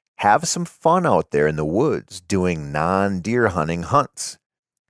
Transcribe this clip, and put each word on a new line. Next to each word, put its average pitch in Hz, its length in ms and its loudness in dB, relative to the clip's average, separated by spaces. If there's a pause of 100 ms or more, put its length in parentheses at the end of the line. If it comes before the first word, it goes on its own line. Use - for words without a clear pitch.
(180)
Have 127 300 2
some 175 180 -4
fun 170 400 0
out 98 260 2
there 73 160 2
in 78 80 0
the 76 100 -2
woods 98 560 -2
doing 87 500 -2
non-deer 98 800 0
hunting 85 340 -2
hunts. - 540 -2 (520)